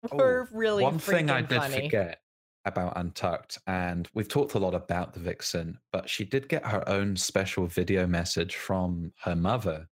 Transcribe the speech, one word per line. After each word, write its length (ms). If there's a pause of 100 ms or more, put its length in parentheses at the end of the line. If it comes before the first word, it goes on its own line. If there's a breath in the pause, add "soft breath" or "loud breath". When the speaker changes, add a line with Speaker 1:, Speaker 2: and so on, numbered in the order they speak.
(120)
Speaker 1:
Oh, 60
Speaker 2:
were 340
really 320
Speaker 1:
one 140
thing 320
I 140
Speaker 2:
freaking 60
Speaker 1:
did 120
Speaker 2:
funny. 220
Speaker 1:
forget 380 (440)
about 320
Untucked, 680
and 480
we've 120
talked 280
a 40
lot 140
about 400
the 60
Vixen, 600 (140)
but 160
she 160
did 240
get 160
her 240
own 260
special 520
video 400
message 480
from 680
her 140
mother. 560